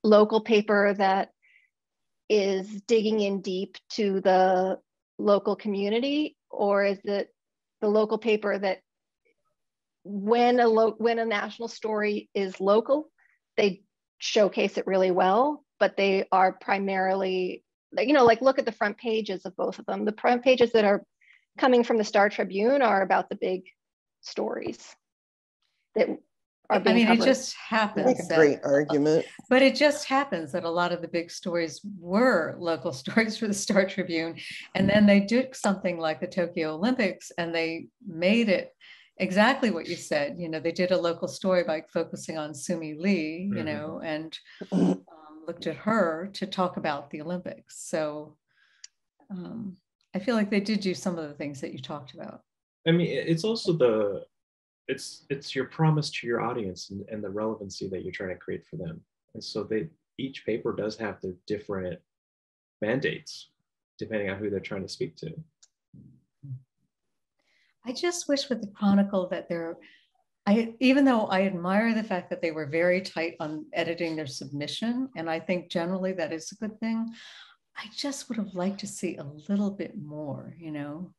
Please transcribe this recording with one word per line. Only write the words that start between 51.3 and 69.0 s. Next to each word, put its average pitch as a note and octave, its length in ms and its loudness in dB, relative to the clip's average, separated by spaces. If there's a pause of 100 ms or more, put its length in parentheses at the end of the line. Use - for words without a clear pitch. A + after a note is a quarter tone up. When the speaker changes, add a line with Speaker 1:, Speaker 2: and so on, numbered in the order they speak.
Speaker 2:
things C#3+ 260 -10
that - 120 -10
you - 60 -12
talked C#3+ 360 -12
about. - 260 -16 (480)
Speaker 4:
I - 20 4
mean, E3+ 160 4
it, - 220 -4
it's E3 160 0
also A3 300 -2
the, G#2+ 500 2 (640)
it's, - 420 -10
it's - 240 -8
your C3 120 -2
promise D3+ 460 2
to - 140 -10
your A#2 140 0
audience A2 500 -6
and, G2+ 200 -10
and G#2 120 -10
the G2+ 60 -8
relevancy G#2 600 -6
that F#2 140 -8
you're F2+ 100 -10
trying F#2+ 180 -8
to F2+ 60 -8
create F#2 300 -10
for - 100 -16
them. E2 240 -10 (340)
And A2 100 -14
so A2 200 -8
they, G2 240 -4 (280)
each - 300 -10
paper A2+ 280 -4
does G#2+ 220 -6
have G2+ 240 -8
their F#2 140 -8 (120)
different F#2+ 540 -6 (800)
mandates, - 680 -4 (480)
depending G2+ 320 -4
on F#2+ 80 -6
who G#2 100 -4
they're G2 120 -4
trying F#2+ 220 -8
to E2+ 60 -10
speak - 280 -8
to. D#3+ 180 -12 (2500)
Speaker 2:
I B3 80 -10
just F4 360 -4
wish C#4 200 0
with A3+ 140 -4
the G3+ 60 -10
Chronicle G3 600 2